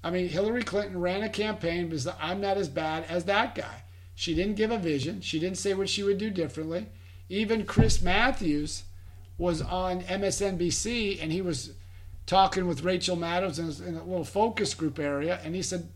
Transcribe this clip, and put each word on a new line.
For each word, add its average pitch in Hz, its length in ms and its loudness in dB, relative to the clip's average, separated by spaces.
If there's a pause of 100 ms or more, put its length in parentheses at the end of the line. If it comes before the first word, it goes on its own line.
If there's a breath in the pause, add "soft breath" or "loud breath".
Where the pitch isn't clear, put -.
I 165 60 -2
mean, 180 200 0
Hillary 214 340 0
Clinton 196 360 -2
ran 180 220 0
a 220 80 -2
campaign 175 600 -2
because 143 180 -2 (120)
"I'm 180 220 -2
not 196 160 2
as 185 120 0
bad 160 380 -2
as 170 180 -2
that 208 280 2
guy." - 300 -10 (320 loud breath)
She - 180 -2
didn't 190 220 2
give 214 160 2
a 226 80 0
vision. 165 420 0
She - 180 -2
didn't 180 200 -2
say 202 160 0
what 190 140 0
she 202 120 -2
would 196 160 2
do 214 140 -2
differently. 165 560 -2 (420 loud breath)
Even 214 360 2
Chris - 360 8
Matthews 185 840 2 (540 loud breath)
was 165 240 2
on 180 420 -2
M 185 200 -2
S 196 180 0
N 196 160 0
B 170 140 2
C, 214 480 0
and 156 120 -2
he 175 100 0
was 160 320 -2 (520 loud breath)
talking 185 400 6
with 156 180 0
Rachel 180 320 2
Maddow 170 440 0
in, 165 280 -4
in 170 80 -4
a 160 80 -8
little 175 200 -2
focus 214 500 2
group 151 240 -2
area, 147 460 0
and 156 100 -4
he 185 80 -2
said 170 340 -4